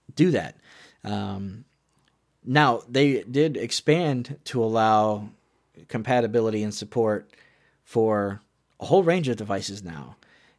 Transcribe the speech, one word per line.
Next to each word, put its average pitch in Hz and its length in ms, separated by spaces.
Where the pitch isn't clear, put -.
do 175 140
that. 82 260
Um, 101 640
now, 127 440
they 131 340
did 135 360
expand 139 880
to 120 180
allow 107 640
compatibility 113 720
and 104 120
support 107 560
for 104 560
a 98 60
whole 180 180
range 165 240
of 117 80
devices 101 480
now. 73 320